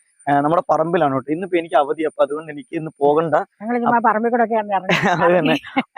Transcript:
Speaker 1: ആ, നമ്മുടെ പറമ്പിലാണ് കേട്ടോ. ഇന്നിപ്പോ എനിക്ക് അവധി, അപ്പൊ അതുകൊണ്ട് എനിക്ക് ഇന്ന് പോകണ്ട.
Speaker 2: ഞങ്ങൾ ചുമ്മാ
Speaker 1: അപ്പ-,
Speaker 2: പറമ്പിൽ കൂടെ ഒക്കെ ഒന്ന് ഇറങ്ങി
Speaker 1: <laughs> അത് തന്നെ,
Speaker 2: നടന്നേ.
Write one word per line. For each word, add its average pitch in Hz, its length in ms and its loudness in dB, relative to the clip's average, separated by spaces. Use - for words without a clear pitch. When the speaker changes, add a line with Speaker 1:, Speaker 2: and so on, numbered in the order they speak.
Speaker 1:
ആ, 143 120 4
നമ്മുടെ 160 300 2
പറമ്പിലാണ് 156 440 2
കേട്ടോ. 135 180 -4
ഇന്നിപ്പോ 175 260 -2
എനിക്ക് 165 160 -4
അവധി, 151 280 0
അപ്പൊ 147 200 -2
അതുകൊണ്ട് 151 300 -4
എനിക്ക് 147 240 -12
ഇന്ന് 156 220 -6
പോകണ്ട. 147 360 2
Speaker 2:
ഞങ്ങൾ 202 440 -4
ചുമ്മാ 240 180 0
Speaker 1:
അപ്പ-, 226 120 2
Speaker 2:
പറമ്പിൽ 220 220 0
കൂടെ 240 140 2
ഒക്കെ 220 100 -2
ഒന്ന് 208 200 -2
ഇറങ്ങി 185 140 -2
Speaker 1:
<laughs> 175 400 2
അത് 180 100 4
തന്നെ, - 0 -
Speaker 2:
നടന്നേ. - 440 -2